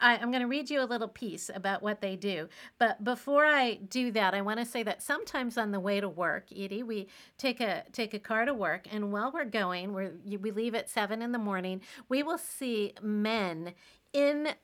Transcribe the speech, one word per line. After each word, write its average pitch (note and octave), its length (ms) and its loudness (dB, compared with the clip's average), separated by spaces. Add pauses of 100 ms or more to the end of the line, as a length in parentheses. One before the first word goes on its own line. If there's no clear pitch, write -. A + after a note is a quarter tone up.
I, A#3+ 160 6
I'm A#3+ 160 -2
gonna B3 160 0
read C#4 220 -2
you C#4 120 2
a B3+ 40 0
little A3+ 200 -2
piece F3+ 480 -8
about G3 260 -2
what G#3 200 -2
they F#3+ 160 -4
do, F#3 320 -4 (320)
but G#3+ 240 4
before C#4+ 420 4
I C4+ 280 6
do B3 360 -2
that, F#3+ 240 4
I G3+ 60 0
wanna G#3+ 240 0
say A#3 180 -4
that G3+ 220 -2
sometimes C4 520 -2
on G#3+ 140 0
the G3+ 80 0
way G3+ 220 2
to G3+ 80 -2
work, E3+ 420 0
Edie, G3 320 -6
we G#3+ 240 -4 (320)
take B3+ 220 0
a, F#3+ 320 0
take A3 200 -4
a G#3 60 -6
car A3+ 260 0
to C#4+ 100 2
work, F3+ 360 -2
and G#3 220 -2
while G#3+ 180 0
we're D4+ 140 -4
going, G3 480 -2
we're, F#3+ 220 -4 (100)
you, G3+ 160 -6
we G#3+ 100 -2
leave A3+ 240 -2
at - 160 -4
seven A3 320 0
in A#3+ 80 -4
the A#3+ 80 0
morning, F#3+ 420 -2 (280)
we C4+ 160 2
will E4 140 0
see A3+ 600 -2
men G#3 760 0 (380)
in D4 360 4 (160)